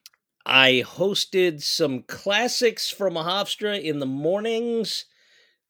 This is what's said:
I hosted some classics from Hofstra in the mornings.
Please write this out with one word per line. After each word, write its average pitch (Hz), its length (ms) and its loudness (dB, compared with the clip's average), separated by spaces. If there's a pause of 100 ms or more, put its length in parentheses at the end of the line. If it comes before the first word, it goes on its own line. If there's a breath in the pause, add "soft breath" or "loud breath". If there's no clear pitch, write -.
(460)
I 131 400 6
hosted 180 720 0
some 135 440 -2
classics 220 840 0
from 190 260 -2
Hofstra 196 680 -4
in 151 160 -2
the 135 80 -2
mornings. 214 1000 -2 (640 soft breath)